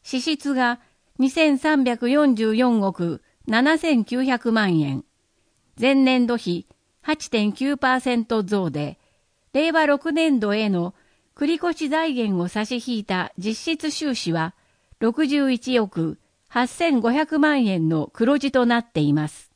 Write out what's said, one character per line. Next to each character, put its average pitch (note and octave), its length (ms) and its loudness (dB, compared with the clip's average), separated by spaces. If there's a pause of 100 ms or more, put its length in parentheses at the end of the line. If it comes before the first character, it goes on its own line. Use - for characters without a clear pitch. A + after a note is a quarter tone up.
支 B3+ 180 -4
出 C#4+ 340 -4
が B3 260 0 (380)
二 C4 120 2
千 D4+ 280 4
三 D4+ 260 2
百 A#3+ 260 0
四 C#4+ 240 4
十 A3 200 0
四 A#3 280 2
億 F3 400 -2 (240)
七 C4 320 2
千 C#4+ 260 2
九 B3+ 200 -2
百 B3 280 0
万 F#3+ 280 2
円。 C#3 240 -2 (720)
前 C4+ 180 4
年 C4 300 4
度 A#3+ 100 -2
比 F3 300 -6 (360)
八 - 280 -4
点 G#3 220 0
九 C#4 240 -2
パ C4 200 0
ー B3+ 40 -2
セ B3 160 -2
ン A3+ 80 -2
ト A3 180 -2
増 F#3 280 -2
で、 D3 280 -8 (540)
令 D#4+ 200 0
和 D#4 140 2
六 C#4+ 260 0
年 D4+ 280 2
度 G#3 140 0
へ G#3+ 140 0
の F3+ 260 -2 (400)
繰 D4+ 200 -2 (160)
越 D#4 180 -6
財 D#4 260 -2
源 G#3 280 -2
を F3+ 60 -4
差 G#3+ 160 -4
し A#3+ 200 -6
引 A#3+ 140 -4
い G#3 60 -8
た F#3 340 -4
実 A3 360 -4
質 D#4 160 -6
収 C#4+ 240 -4
支 E3+ 180 -4
は E3 220 -4 (460)
六 A#3+ 260 0
十 C#4 260 0
一 B3 260 -2
億 E3+ 400 -4 (300)
八 B3 180 0
千 D4+ 340 0
五 A#3 120 0
百 D4+ 260 0
万 C#4+ 280 2
円 E3 240 0
の D#3 220 -2
黒 C4+ 260 0
字 C#4 140 -4
と B3 120 2
な A#3+ 140 2
っ A#3 120 -6
て D#3+ 100 -2
い D3 120 2
ま D3+ 160 0
す。 - 280 -18